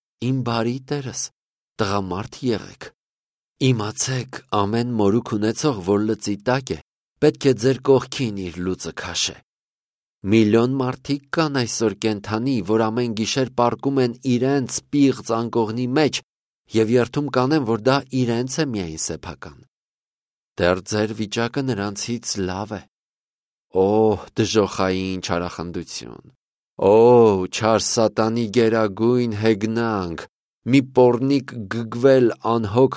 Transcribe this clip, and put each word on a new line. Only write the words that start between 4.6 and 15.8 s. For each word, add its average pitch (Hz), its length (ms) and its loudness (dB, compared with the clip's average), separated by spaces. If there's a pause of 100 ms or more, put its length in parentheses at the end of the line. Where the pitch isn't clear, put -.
մորուք 110 400 2
ունեցող, 113 480 -2
որ 98 240 0
լծի 107 340 -4
տակ 131 340 -2
է, 80 80 -6 (440)
պետք - 220 2
է 135 80 6
ձեր 120 260 2
կողքին 123 600 2
իր 90 180 -8
լուծը 90 360 -4
քաշե։ - 420 -6 (920)
Միլիոն 110 500 4
մարդիկ 135 540 -6
կան 151 300 -2
այսօր 113 360 -2
կենդանի, 107 640 -2
որ 107 240 0
ամեն 113 320 -2
գիշեր 113 380 -2
պառկում 120 500 0
են 120 200 -2
իրենց 131 640 0
պիղծ 135 460 0
անկողնի 113 580 -2